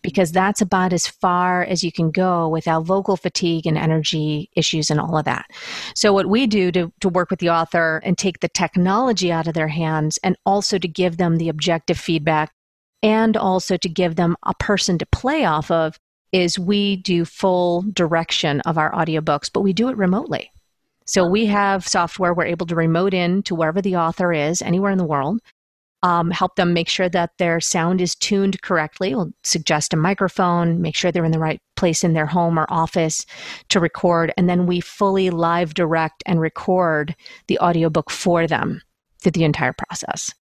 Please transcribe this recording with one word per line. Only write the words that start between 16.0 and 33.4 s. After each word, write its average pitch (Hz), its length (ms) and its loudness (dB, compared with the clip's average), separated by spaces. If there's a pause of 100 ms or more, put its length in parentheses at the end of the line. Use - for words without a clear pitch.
is 180 280 2
we 202 380 0
do 175 300 0
full 180 560 0 (100)
direction 165 680 0
of 160 160 0
our 156 140 0
audiobooks, 156 600 -2
but - 80 0
we 196 140 2
do 233 160 0
it 262 80 -6
remotely. 196 520 -2 (540)
So 185 240 2
we 208 160 2
have 202 420 0
software 175 460 0
we're 170 140 0
able 170 220 -4
to 170 60 -4
remote 165 380 2
in 180 300 0
to 196 120 -4
wherever 165 280 0
the 185 140 0
author 170 360 0
is, 156 300 0
anywhere 190 300 0
in 190 40 2
the 185 80 2
world, 151 360 -2 (600)
um, 170 280 2
help - 260 -2
them 175 160 2
make 170 160 0
sure 185 200 0
that 170 300 0
their 170 220 0
sound 180 400 0
is 180 140 0
tuned 196 480 0
correctly. 185 520 -2
We'll 208 180 -4 (120)
suggest 156 500 -2
a - 20 2
microphone, 175 840 0
make 160 140 -4
sure 180 160 0
they're 170 120 0
in 160 80 2
the 160 60 0
right 156 220 -2 (160)
place 165 260 0
in 170 100 2
their 156 140 2
home 170 320 2
or 156 100 0
office 165 560 -2 (440)